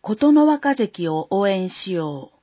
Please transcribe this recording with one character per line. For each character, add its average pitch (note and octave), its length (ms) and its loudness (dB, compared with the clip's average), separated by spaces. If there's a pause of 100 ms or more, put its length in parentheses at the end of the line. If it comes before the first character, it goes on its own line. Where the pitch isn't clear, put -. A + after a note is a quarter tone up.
琴 C#4+ 320 2
ノ D4+ 140 6
若 C#4+ 280 0
関 G3 340 -4
を D#3 220 -4
応 G3 180 0
援 F#3+ 200 -2
し - 240 -10
よ D3+ 420 -8
う。 - 80 -20